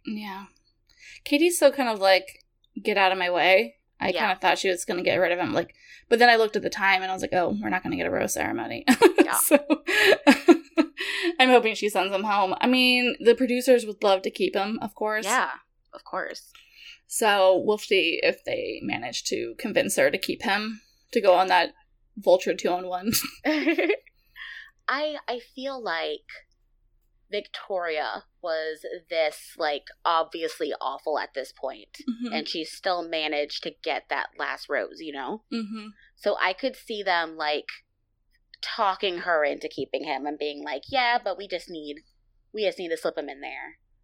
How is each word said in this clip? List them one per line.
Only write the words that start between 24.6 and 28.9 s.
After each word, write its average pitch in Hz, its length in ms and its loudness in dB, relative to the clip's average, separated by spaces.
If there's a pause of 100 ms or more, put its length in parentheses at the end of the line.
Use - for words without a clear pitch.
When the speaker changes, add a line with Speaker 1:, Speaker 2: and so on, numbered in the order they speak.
Speaker 2:
I 240 120 -6 (140)
feel 262 280 -10
like 160 420 -6 (1040)
Victoria 175 960 -6 (180)
was 160 360 -4 (320)